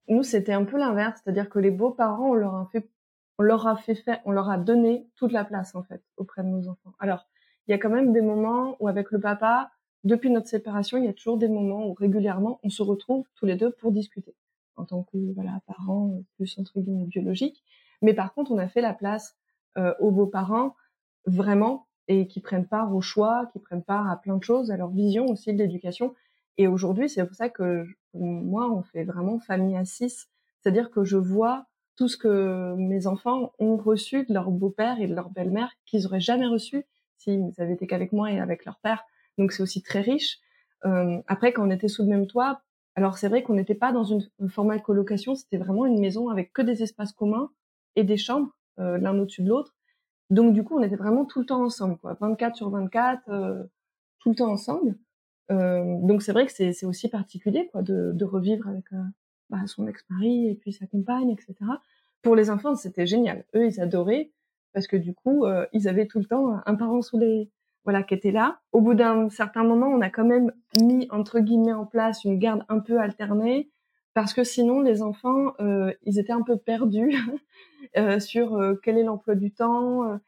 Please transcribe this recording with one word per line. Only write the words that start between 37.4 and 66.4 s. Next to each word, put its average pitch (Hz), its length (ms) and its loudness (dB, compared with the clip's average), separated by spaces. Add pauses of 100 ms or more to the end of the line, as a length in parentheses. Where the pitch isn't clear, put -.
avaient 175 160 -4
été 185 120 -6
qu'avec 185 260 -4
moi 208 200 0
et 190 80 -2
avec 180 240 -6
leur 185 160 -14
père. 220 240 -4 (340)
Donc, 196 140 2
c'est 196 100 -4
aussi 185 200 -6
très - 180 -4
riche. 254 380 -2 (460)
Euh, 180 420 0
après, 240 260 2
quand 220 140 0
on 196 40 2
était 190 180 0
sous 208 140 -4
le 202 60 4
même 202 180 2
toit, 254 360 -2 (320)
alors 190 220 0
c'est 202 120 -2
vrai 240 140 2
qu'on 247 120 -2
n'était 196 200 0
pas 240 180 0
dans 240 120 0
une, 208 180 0 (180)
un 196 80 -4
format 208 280 0
de 208 60 -6
colocation, 202 520 0
c'était 262 220 -6
vraiment 190 300 0
une 233 140 4
maison 202 280 -2
avec 190 240 -4
que - 80 -2
des 226 220 0
espaces 208 300 -6
communs 220 380 -2 (460)
et 208 80 4
des 208 140 2
chambres, 262 320 -2 (280)
euh, 180 200 -2
l'un 190 200 0
au-dessus 196 240 -4
de 185 60 0
l'autre. 262 260 0 (560)
Donc, 220 240 6
du 208 100 2
coup, 311 140 -2
on 254 40 4
était 202 140 0
vraiment 214 280 2
tout 269 160 -6
le 247 60 -2
temps 254 160 0
ensemble, 196 360 -2
quoi. - 220 -10
Vingt-quatre 233 360 -2
sur 202 140 -8
vingt-quatre, 226 580 -2
euh, 190 360 -6 (560)
tout 233 100 2
le 220 40 4
temps 233 160 0
ensemble. 240 460 -2 (540)
Euh, 180 500 0
donc, 202 220 4
c'est 208 100 -4
vrai 240 140 4
que 262 60 -6
c'est, 180 200 0
c'est 185 140 -8
aussi 185 220 -4
particulier, 208 640 -4
quoi, 190 100 -4
de, 180 300 -2
de 175 120 -2
revivre 196 440 -2
avec, 190 240 -10
euh, 190 100 -6 (480)
bah, 202 160 -6
son 202 200 -8
ex-mari 220 600 -2
et 208 60 -2
puis 202 180 -8
sa 202 140 -14
compagne, 247 440 -2
et 208 120 -2
cetera. 208 380 -8 (420)
Pour 233 120 6
les 214 160 6
enfants, 214 240 0
c'était 180 320 -4
génial. 220 380 0 (100)
Eux, 233 120 4
ils 196 140 -2
adoraient 190 500 0 (420)
parce 196 140 -4
que, 196 100 0
du 180 180 -2
coup, 269 300 2
euh, 190 280 0
ils 208 160 2
avaient 202 180 2
tout 220 120 -6
le 202 60 0
temps 240 400 0